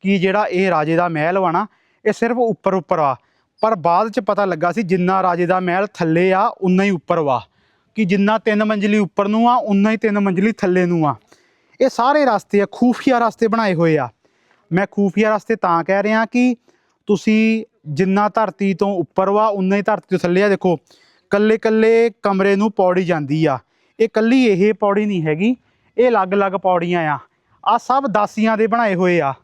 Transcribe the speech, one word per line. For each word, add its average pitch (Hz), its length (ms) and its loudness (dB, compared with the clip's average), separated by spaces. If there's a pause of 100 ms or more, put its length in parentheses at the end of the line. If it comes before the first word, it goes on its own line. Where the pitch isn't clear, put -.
ਕਿ 196 140 2
ਜਿਹੜਾ 190 300 0
ਇਹ 185 220 0
ਰਾਜੇ 160 260 0
ਦਾ 175 140 2
ਮਹਿਲ 165 300 -2
ਵਾ 180 120 0
ਨਾ, 185 140 0 (400)
ਇਹ 214 80 0
ਸਿਰਫ 233 260 -2
ਉੱਪਰ 214 340 -2
ਉੱਪਰ 180 260 -2
ਆ, 139 160 0 (480)
ਪਰ 220 140 0
ਬਾਅਦ 175 340 0
ਚ 247 100 -4
ਪਤਾ 202 240 -2
ਲੱਗਾ 175 260 -2
ਸੀ 214 120 -4
ਜਿੰਨਾ 185 400 0
ਰਾਜੇ 175 220 0
ਦਾ 180 140 -4
ਮਹਿਲ 185 340 -2
ਥੱਲੇ 170 400 0
ਆ 190 80 2 (200)
ਉਨਾ 185 220 0
ਹੀ 202 80 0
ਉੱਪਰ 170 280 -2
ਵਾ, 135 220 -2 (560)
ਕਿ 214 80 0
ਜਿੰਨਾ 202 340 0
ਤਿੰਨ 214 240 0
ਮੰਜ਼ਿਲੀ 214 340 0
ਉੱਪਰ 202 300 -2
ਨੂੰ 226 220 0
ਆ 247 60 2
ਉਨਾ 208 360 0
ਹੀ 226 60 -2
ਤਿੰਨ 208 220 -2
ਮੰਜ਼ਿਲੀ 196 340 0
ਥੱਲੇ 185 320 0
ਨੂੰ 165 220 0
ਆ। 139 80 -2 (640)
ਇਹ 262 100 2
ਸਾਰੇ 277 360 0
ਰਸਤੇ 208 360 0
ਆ, 196 100 0
ਖੂਫੀਆ 247 480 0
ਰਸਤੇ 226 280 -2
ਬਣਾਏ 214 280 0
ਹੋਏ 160 220 2
ਆ। 123 120 -4 (600)
ਮੈਂ 190 200 0
ਖੂਫੀਆ 208 440 0
ਰਸਤੇ 220 220 -4
ਤਾਂ 170 260 0
ਕਹਿ 196 200 0
ਰਿਹਾ 220 220 0
ਕਿ 247 300 0 (520)
ਤੁਸੀਂ 220 580 0 (220)
ਜਿੰਨਾ 190 420 0
ਧਰਤੀ 196 440 -2
ਤੋਂ 202 240 -2
ਉੱਪਰ 190 320 -2
ਵਾ 208 200 2
ਉਨਾ 196 260 0
ਹੀ 208 60 -2
ਧਰਤੀ 208 260 -2
ਤੋਂ 185 120 -2
ਥੱਲੇ 180 240 2
ਆ। 208 60 2
ਦੇਖੋ 185 280 0 (540)
ਕੱਲੇ 214 260 2
ਕੱਲੇ 226 520 2 (140)
ਕਮਰੇ 196 320 2
ਨੂੰ 202 160 0
ਪੌੜੀ 185 340 0
ਜਾਂਦੀ 160 400 -2
ਆ, 135 120 0 (420)
ਇਹ 226 100 2
ਕੱਲੀ 226 360 2
ਇਹ 208 280 2
ਪੌੜੀ 208 320 -2
ਨਹੀਂ 196 180 -2
ਹੈਗੀ, 175 320 0 (420)
ਇਹ 247 100 2
ਅਲੱਗ-ਅਲੱਗ 196 460 0
ਪੌੜੀਆਂ 180 560 -2
ਆ। 143 80 -4 (460)
ਆਹ 220 160 0
ਸਭ 269 280 -2
ਦਾਸੀਆਂ 214 500 0
ਦੇ 220 100 0
ਬਣਾਏ 214 280 0
ਹੋਏ 180 260 2
ਆ 139 120 -2 (100)